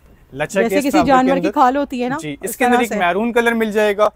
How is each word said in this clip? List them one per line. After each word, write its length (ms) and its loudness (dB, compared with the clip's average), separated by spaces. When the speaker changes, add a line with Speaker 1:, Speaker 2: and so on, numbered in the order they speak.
Speaker 1:
लचक 200 -8
Speaker 2:
जैसे 80 0
Speaker 1:
है 80 2
इस 160 0
Speaker 2:
किसी 60 -2
Speaker 1:
फैब्रिक 160 2
Speaker 2:
जानवर 280 4
Speaker 1:
के 60 -2
Speaker 2:
की 60 -2
Speaker 1:
अंदर। 140 -2
Speaker 2:
खाल 160 4
होती 240 -6
है 80 -4
ना, 100 -6
Speaker 1:
जी, 160 -8
Speaker 2:
उस 160 -8
Speaker 1:
इसके 140 -4
अंदर 120 2
Speaker 2:
तरह 80 0
Speaker 1:
एक 40 -4
Speaker 2:
से। 100 -6
Speaker 1:
मैरून 340 0
कलर 240 0
मिल 160 -2
जाएगा। 440 2